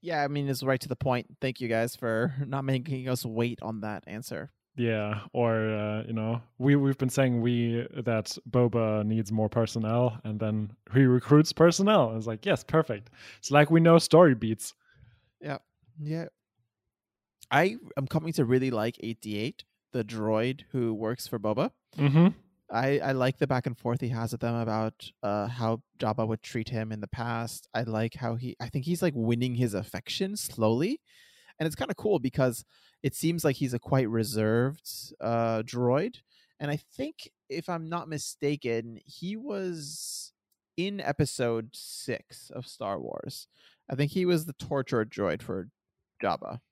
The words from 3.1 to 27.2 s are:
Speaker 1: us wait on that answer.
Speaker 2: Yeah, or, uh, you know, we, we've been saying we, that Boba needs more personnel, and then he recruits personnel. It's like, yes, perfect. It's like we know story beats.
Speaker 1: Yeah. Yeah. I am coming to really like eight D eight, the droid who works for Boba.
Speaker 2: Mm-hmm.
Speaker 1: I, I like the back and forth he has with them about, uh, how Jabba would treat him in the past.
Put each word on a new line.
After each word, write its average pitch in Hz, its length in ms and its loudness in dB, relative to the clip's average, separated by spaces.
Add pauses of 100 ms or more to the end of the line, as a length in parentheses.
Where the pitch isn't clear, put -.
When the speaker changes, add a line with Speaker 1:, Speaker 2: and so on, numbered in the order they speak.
Speaker 1:
us 127 160 -2
wait 117 360 -2
on 110 200 -6
that 107 260 -8
answer. 107 440 -10 (240)
Speaker 2:
Yeah, 107 460 -2 (120)
or, 113 400 0
uh, 107 300 -4
you 113 100 -8
know, 113 280 -2 (160)
we, 143 200 4
we've 139 200 2
been 131 120 0
saying 123 320 2
we, 117 440 0 (120)
that 113 400 -2 (120)
Boba 113 560 2
needs 107 240 0
more 110 200 0
personnel, 113 760 0
and 107 160 -6
then 107 320 -2 (220)
he 135 100 8
recruits 135 480 6
personnel. 170 640 4
It's 110 120 -4
like, 113 180 -6
yes, 190 180 0
perfect. 120 460 0 (300)
It's - 120 -6
like 147 180 8
we 165 120 6
know 165 160 8
story 160 380 8
beats. 110 380 -4 (680)
Speaker 1:
Yeah. 143 160 -8 (440)
Yeah. 156 260 -6 (1200)
I 180 260 4 (200)
am 135 100 -2
coming 160 260 -2
to 151 120 2
really 127 260 2
like 113 300 -2
eight 110 200 -8
D 104 160 -6
eight, 110 280 -6 (260)
the 123 120 -4
droid 110 580 -2 (100)
who 120 220 0
works 110 340 -6
for 117 120 -6
Boba. 107 320 0 (260)
Speaker 2:
Mm-hmm. 151 300 6 (440)
Speaker 1:
I, 131 280 2
I - 140 -2
like 131 240 2
the 143 100 0
back 127 180 0
and 120 120 -4
forth 120 240 -2
he 123 80 -2
has 113 220 -2
with 120 100 -6
them 120 140 0
about, 110 540 -2 (140)
uh, 104 240 0
how 117 340 -2 (160)
Jabba 110 300 0
would 110 160 -4
treat - 260 -6
him 110 220 -4
in 107 100 -8
the 101 60 -10
past. 117 680 -6